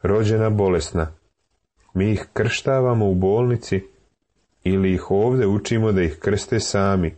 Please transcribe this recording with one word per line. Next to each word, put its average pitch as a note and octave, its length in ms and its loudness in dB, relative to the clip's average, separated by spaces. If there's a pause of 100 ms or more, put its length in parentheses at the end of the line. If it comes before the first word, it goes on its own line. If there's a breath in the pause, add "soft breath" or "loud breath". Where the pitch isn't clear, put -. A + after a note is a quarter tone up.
rođena A2 480 2
bolesna. F2+ 600 0 (800)
Mi G2 160 0
ih - 220 -2
krštavamo A#2+ 760 0
u F#2 40 2
bolnici A2 680 0 (800)
ili F#2+ 300 2
ih - 160 -6
ovde A2+ 360 2
učimo G#2+ 460 0
da F#2+ 100 2
ih E2 160 -2
krste G2+ 420 -2
sami G2 580 0